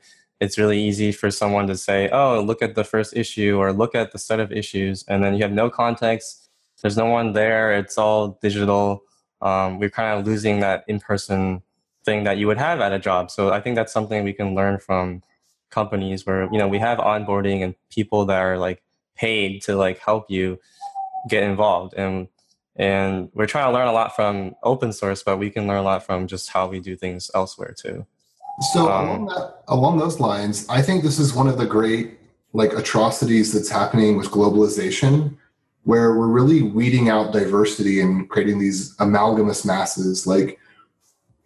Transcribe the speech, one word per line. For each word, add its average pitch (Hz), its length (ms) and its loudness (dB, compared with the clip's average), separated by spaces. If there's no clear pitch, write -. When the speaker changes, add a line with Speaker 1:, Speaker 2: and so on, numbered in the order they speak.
Speaker 1:
It's 101 180 -4
really 104 240 2
easy 104 300 0
for 98 200 -2
someone 101 360 0
to 95 80 -2
say, 98 360 0
"Oh, 131 300 2
look 110 200 -2
at 113 140 -4
the 107 100 0
first 110 280 -2
issue," 104 440 0
or 98 160 2
"Look 113 200 0
at 113 200 -2
the 107 60 -12
set 110 200 -2
of 101 140 -4
issues," 98 560 -4
and 98 120 2
then 98 140 2
you 107 80 0
have 101 80 -2
no 110 180 2
context. 117 800 -2
There's 104 140 0
no 113 120 2
one 117 260 0
there. 110 400 2
It's 101 240 -2
all 107 440 0
digital. 101 600 0
Um, 95 380 0
we're 101 100 -2
kinda 110 300 -2
losing 104 420 0
that 98 260 0
in-person 95 720 -2
thing 107 180 0
that 98 140 0
you 104 100 0
would 107 100 2
have 156 220 -2
at 101 140 0
a 98 60 -2
job. 92 320 -2
So 98 200 0
I 101 80 2
think 123 160 -4
that's 113 160 -2
something 107 320 -2
we 98 80 -2
can 98 240 -4
learn 98 240 0
from 90 440 -4
companies 98 560 -4
where, 95 260 -2
you 107 60 0
know, 101 120 2
we 101 100 -2
have 113 200 0
onboarding 101 640 0
and 92 120 -6
people 104 380 0
that 95 120 2
are, 92 180 0
like, 90 240 -4
paid 101 460 -2
to, 101 140 -4
like, 95 240 0
help 107 300 -2
you 92 300 -2
get - 140 2
involved. 92 500 0
And, 95 340 -6
and 98 580 -2
we're 107 120 0
trying 139 220 -2
to 123 40 2
learn 123 160 2
a 117 60 2
lot 113 220 0
from 101 480 -2
open 127 280 0
source, 98 300 -4
but 98 160 -2
we 101 140 -4
can 104 160 -4
learn 101 100 0
a 98 60 0
lot 95 200 0
from 92 220 -4
just 92 240 -10
how 92 180 -2
we 92 120 -8
do 92 160 -12
things 90 400 -10
elsewhere - 420 -6
too. - 300 -12
Speaker 2:
So 165 180 2
Speaker 1:
Um, 95 160 0
Speaker 2:
along - 200 -6
that, - 280 -8
along 139 320 2
those 160 200 -2
lines, 104 480 -2
I 127 140 2
think 185 220 2
this 151 160 0
is 139 140 2
one 131 140 2
of 127 120 0
the 117 80 0
great, 110 500 0
like, 107 200 2
atrocities 110 800 2
that's 101 160 -2
happening 104 480 2
with 95 140 -4
globalization, 104 1080 2
where 117 340 4
we're 113 100 2
really 131 360 6
weeding 117 460 2
out 107 240 0
diversity 101 680 2
and 92 280 2
creating 104 280 0
these 95 420 -2
amalgamous 104 640 2
masses. 92 600 -2
Like, 95 320 2